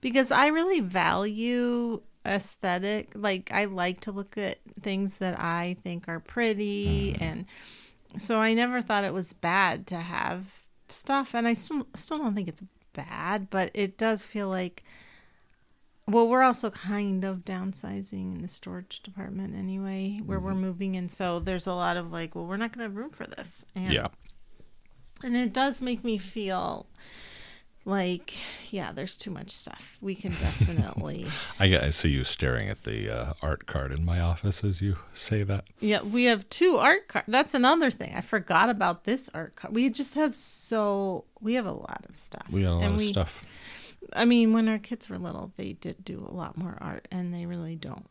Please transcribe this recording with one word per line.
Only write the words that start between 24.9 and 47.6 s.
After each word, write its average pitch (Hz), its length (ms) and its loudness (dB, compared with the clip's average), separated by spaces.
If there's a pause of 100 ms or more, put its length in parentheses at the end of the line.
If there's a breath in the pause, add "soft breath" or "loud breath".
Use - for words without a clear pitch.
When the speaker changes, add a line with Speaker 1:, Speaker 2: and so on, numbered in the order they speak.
Speaker 1:
and 240 120 -2
it 247 160 2
does 262 300 2
make 247 240 -2
me 220 120 0
feel 190 680 -4 (960 loud breath)
like, 180 500 -2 (380 loud breath)
yeah, 175 220 -6
there's - 240 -8
too - 140 -8
much - 180 -10
stuff. - 520 -12
We 196 140 -4
can 190 160 -6
definitely - 960 0 (180)
Speaker 2:
<laughs> - 160 -10
I, 95 180 8
I 73 120 4
see 78 200 2
you 67 140 4
staring 60 460 0
at - 160 -6
the, 53 280 -4
uh, 60 280 -4
art 76 240 -2
card 67 260 -2
in 76 140 0
my 87 160 2
office 85 420 0
as 92 180 0
you 95 160 2 (160)
say 107 300 0
that. 98 220 0 (160)
Speaker 1:
Yeah, 214 220 4
we 240 220 2
have 226 240 4
two 349 280 6
art 349 320 6
cards. - 200 -2
That's 262 240 4
another 277 380 6
thing. - 240 -8
I - 60 -4
forgot 190 480 4
about 185 360 0
this 262 280 -2
art 160 240 -8
card. - 160 -8
We 247 160 6
just 269 260 -4
have 294 220 2
so, 196 880 0 (160)
we 220 140 0
have 240 100 0
a 185 60 -4
lot - 360 -10
of - 80 -20
stuff. - 360 -14
Speaker 2:
We 98 120 4
got 90 80 4
a 85 40 6
lot 87 80 4
Speaker 1:
And 87 100 4
Speaker 2:
of - 40 4
Speaker 1:
we, 107 120 2
Speaker 2:
stuff. 95 320 -2 (720 loud breath)
Speaker 1:
I 233 120 2
mean, 233 280 8
when 226 140 6
our 220 120 2
kids - 300 -10
were 190 80 -8
little, 180 400 -8
they 196 160 -8
did - 320 -10
do - 240 -10
a - 40 -10
lot 180 240 -8
more 170 220 -6
art, - 320 -10
and 180 220 -4
they 175 120 -6
really 170 300 -6